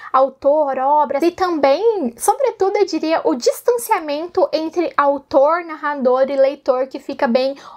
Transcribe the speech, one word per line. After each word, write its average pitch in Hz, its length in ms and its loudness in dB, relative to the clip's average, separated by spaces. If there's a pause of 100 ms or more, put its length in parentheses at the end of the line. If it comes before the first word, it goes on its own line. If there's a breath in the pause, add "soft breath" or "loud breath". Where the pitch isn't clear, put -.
(140 loud breath)
autor, 269 640 2
obras, 277 460 0
e 339 80 4
também, 339 840 0
sobretudo, 415 640 0
eu 415 80 2
diria, 320 380 -2
o 320 100 2
distanciamento 349 1200 -2
entre 320 420 -2
autor, 285 680 2
narrador 277 640 0
e 277 60 -4
leitor, 269 500 0
que 269 140 -10
fica 277 280 -6
bem 262 300 0 (200 loud breath)